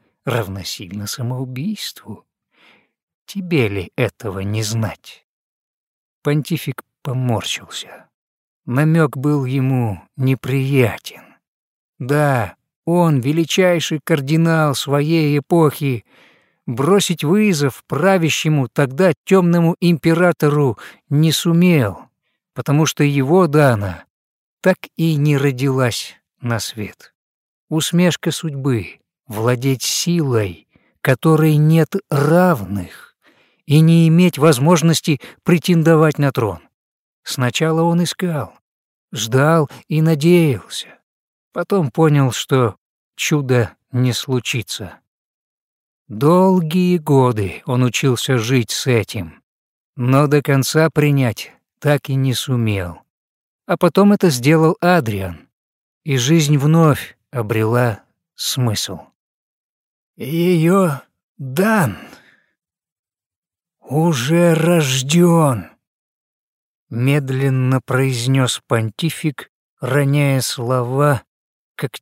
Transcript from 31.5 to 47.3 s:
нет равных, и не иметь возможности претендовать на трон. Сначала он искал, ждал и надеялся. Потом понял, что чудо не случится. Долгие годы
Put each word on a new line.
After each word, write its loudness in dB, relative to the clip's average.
нет 2
равных, 0
и 4
не 6
иметь 2
возможности 2
претендовать 2
на 0
трон. -4
Сначала -2
он 2
искал, -6
ждал 0
и 0
надеялся. 0
Потом -2
понял, 2
что 0
чудо -2
не 0
случится. -8
Долгие 2
годы 0